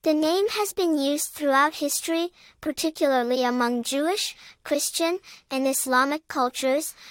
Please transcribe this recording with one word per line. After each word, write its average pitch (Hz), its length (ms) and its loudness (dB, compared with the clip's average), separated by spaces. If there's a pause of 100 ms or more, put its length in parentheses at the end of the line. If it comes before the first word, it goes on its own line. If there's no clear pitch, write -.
The 311 100 4
name 320 380 2
has 415 240 -2
been 330 240 2
used 285 340 -2
throughout 285 440 2
history, 330 580 -2 (260)
particularly 262 840 0
among 240 380 0
Jewish, 302 540 -2 (280)
Christian, 330 560 -2 (300)
and 269 160 0
Islamic 269 600 0
cultures, 262 640 -2 (180)